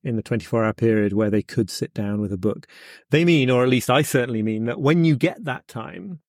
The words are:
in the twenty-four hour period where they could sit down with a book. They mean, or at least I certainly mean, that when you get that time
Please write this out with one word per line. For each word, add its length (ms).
in 120
the 60
twenty-four 420
hour 100
period 400
where 160
they 120
could 280
sit 240
down 280
with 100
a 60
book. 300
They 160
mean, 240
or 140
at 60
least 200
I 120
certainly 420
mean, 220
that 140
when 240
you 120
get 300
that 220
time 600